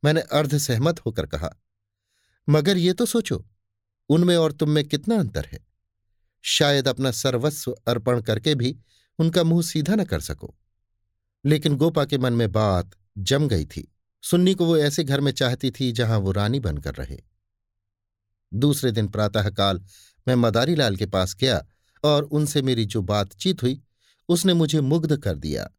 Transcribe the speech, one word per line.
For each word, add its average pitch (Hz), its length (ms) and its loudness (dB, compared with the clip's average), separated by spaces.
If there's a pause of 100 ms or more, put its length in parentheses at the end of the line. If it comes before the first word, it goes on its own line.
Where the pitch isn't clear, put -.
मैंने 151 160 2
अर्ध 147 380 0
सहमत 143 420 0
होकर 98 260 -4
कहा, 78 300 -8 (920)
"मगर 156 280 2
ये 180 160 2
तो 233 140 -2
सोचो, - 420 -4 (600)
उनमें 170 280 4
और 160 160 2
तुम 151 180 -2
में 147 180 0
कितना 208 300 -2
अंतर 110 260 -2
है। - 220 -16 (760)
शायद 143 460 2
अपना 131 220 0
सर्वस्व 127 600 -2 (140)
अर्पण 120 340 0
करके 110 340 -2
भी 120 240 -4 (400)
उनका 165 260 2
मुंह 165 180 2
सीधा 165 320 -2
न 208 100 0
कर 80 160 -4
सको।" - 340 -12 (920)
लेकिन 147 300 2
गोपा 156 280 2
के 139 140 -2
मन 123 140 0
में 117 200 0
बात 101 380 2 (280)
जम 139 300 0
गई 82 180 0
थी। - 280 -14 (280)
सुन्नी 180 320 4
को 175 120 0
वो 165 100 4
ऐसे 147 280 2
घर 139 160 0
में 139 120 0
चाहती 131 380 -2
थी 127 220 -4
जहां 113 280 0
वो 95 120 0
रानी 107 280 0
बनकर 73 340 -6
रहे। 65 280 -12 (1300)
दूसरे 135 380 0
दिन 104 160 -2
प्रातःकाल 101 760 -2 (440)
मैं 127 60 2
मदारी 120 400 2
लाल 120 220 0
के 104 100 -2
पास 92 300 -2
गया 127 300 0 (380)
और 147 180 4
उनसे 147 400 -2
मेरी 123 220 0
जो 104 180 -4
बातचीत 104 600 -2
हुई, 127 200 -2 (460)
उसने 175 260 2
मुझे 156 260 2
मुग्ध 151 360 0
कर 92 200 -4
दिया। 69 420 -6